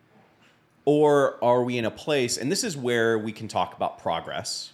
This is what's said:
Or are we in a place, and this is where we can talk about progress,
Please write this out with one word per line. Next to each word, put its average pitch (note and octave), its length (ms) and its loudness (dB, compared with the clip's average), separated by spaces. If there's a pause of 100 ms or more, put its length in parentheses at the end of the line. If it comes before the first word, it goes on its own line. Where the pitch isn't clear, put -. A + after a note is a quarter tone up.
(840)
Or C#3+ 580 4
are A#2+ 200 4
we B2 140 -2
in A2+ 80 0
a G#2 60 -2
place, C3 460 -2
and C3+ 140 -4
this G3 120 -2
is F#3+ 120 -6
where A#2 440 2
we A2 120 -6
can G#2+ 160 -12
talk F#2 280 -4
about - 240 -6
progress, E2 760 -6